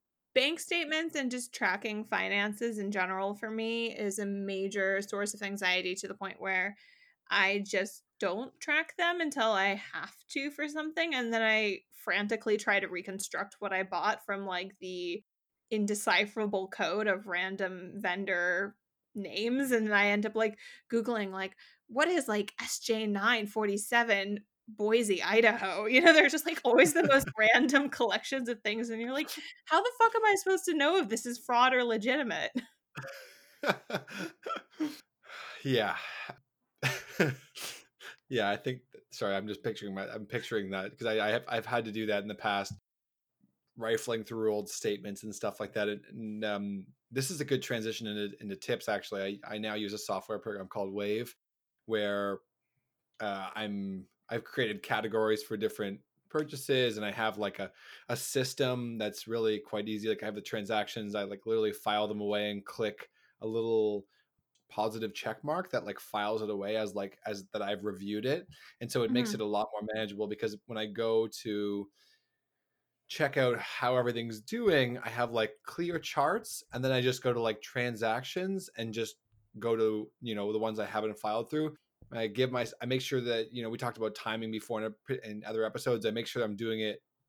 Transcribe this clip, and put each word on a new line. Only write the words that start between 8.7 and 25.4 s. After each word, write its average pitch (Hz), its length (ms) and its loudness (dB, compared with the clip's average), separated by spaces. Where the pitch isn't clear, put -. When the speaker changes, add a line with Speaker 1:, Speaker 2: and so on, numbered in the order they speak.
Speaker 1:
them 349 240 2
until 277 300 2
I 196 240 4
have 175 400 -8
to 285 200 -4
for 294 180 -4
something, 311 460 -2
and 233 180 0
then 226 100 2
I 220 380 2
frantically 208 640 0
try 202 220 2
to 190 80 0
reconstruct 190 720 -6
what 196 140 -4
I 190 100 0
bought 190 420 -2
from, 196 200 -4
like, 190 340 -6
the 180 440 -6
indecipherable 208 1000 2
code 202 380 0
of 208 200 0
random 185 720 -4
vendor 190 800 0
names, 233 560 -2
and 220 160 4
then 208 60 2
I 202 140 6
end 208 180 4
up, 214 100 -4
like, 220 240 2
Googling, 220 400 0
like, 190 240 -6
"What 277 200 2
is, 339 200 2
like, 208 340 0
S - 180 -6
J 220 280 0
nine 208 400 2
forty-seven 208 960 2
Boise, 214 560 4
Idaho?" 214 640 4